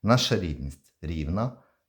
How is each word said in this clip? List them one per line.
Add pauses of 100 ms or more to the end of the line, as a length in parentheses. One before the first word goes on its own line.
Наша
рівність
рівна, (260)